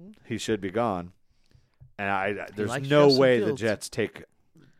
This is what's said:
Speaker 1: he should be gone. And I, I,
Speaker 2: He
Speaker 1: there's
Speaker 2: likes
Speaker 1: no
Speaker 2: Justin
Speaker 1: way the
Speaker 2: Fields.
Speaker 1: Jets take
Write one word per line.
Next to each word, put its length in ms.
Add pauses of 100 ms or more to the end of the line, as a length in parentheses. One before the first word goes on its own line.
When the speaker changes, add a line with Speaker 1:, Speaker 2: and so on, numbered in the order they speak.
(240)
Speaker 1:
he 140
should 220
be 100
gone. 420 (840)
And 120
I, 140
I, 60 (160)
Speaker 2:
He 100
Speaker 1:
there's 140
Speaker 2:
likes 180
Speaker 1:
no 180
Speaker 2:
Justin 140
Speaker 1:
way 200
the 60
Speaker 2:
Fields. 140
Speaker 1:
Jets 280
take 360 (560)